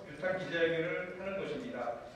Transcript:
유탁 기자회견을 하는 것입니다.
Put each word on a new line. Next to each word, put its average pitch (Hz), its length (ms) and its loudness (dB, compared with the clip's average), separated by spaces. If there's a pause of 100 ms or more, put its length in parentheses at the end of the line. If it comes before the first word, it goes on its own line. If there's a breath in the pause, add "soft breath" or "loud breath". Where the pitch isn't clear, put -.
유탁 180 300 0
기자회견을 170 800 2
하는 196 180 -2
것입니다. 143 560 -2 (220 loud breath)